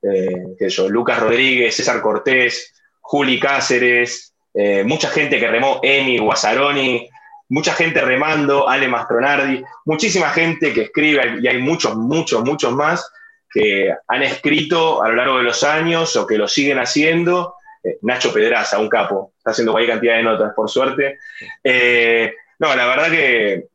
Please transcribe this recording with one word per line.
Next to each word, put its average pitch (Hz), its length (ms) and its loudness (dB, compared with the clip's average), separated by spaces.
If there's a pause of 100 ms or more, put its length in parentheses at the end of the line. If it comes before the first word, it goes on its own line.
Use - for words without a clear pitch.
eh, 92 560 -2
qué 98 120 -2
sé - 60 -4
yo, 95 120 0
Lucas 117 320 0
Rodríguez, 120 540 2
César - 260 -2
Cortés, 120 760 -2 (260)
Juli 135 400 0
Cáceres, 123 960 0 (200)
eh, 101 300 2
mucha 151 260 -2
gente 143 300 0
que 117 80 0
remó, 127 340 0
Emi, 135 360 2
Guasaroni, 123 880 0 (400)
mucha 156 260 0
gente 160 260 0
remando, 139 680 2
Ale 135 200 2
Mastronardi, 131 760 0 (220)
muchísima 156 460 0
gente 160 420 0
que 110 100 0
escribe, 135 580 0
y 123 80 0
hay 127 100 0
muchos, 131 380 -2
muchos, 123 480 -2
muchos 135 280 -2
más 151 380 -2 (400)
que 98 400 2 (180)
han 131 140 0
escrito 156 800 0
a 110 60 2
lo 113 80 2
largo 127 220 0
de 123 60 2
los 120 200 0
años 160 520 0
o 104 100 0
que 107 100 0
lo 104 120 2
siguen 139 300 0
haciendo. 170 760 0 (280)
Eh, 90 200 -6
Nacho 123 300 -2
Pedraza, 107 460 0
un 107 100 0
capo, 98 500 -2
está 113 140 -4
haciendo 113 200 0
cualquier 117 220 2
cantidad 113 220 0
de 117 60 0
notas, 110 320 0
por 107 140 -2
suerte. 135 500 -2 (460)
Eh, 117 720 2 (240)
no, 151 180 0
la 123 100 0
verdad 143 240 0
que 117 640 0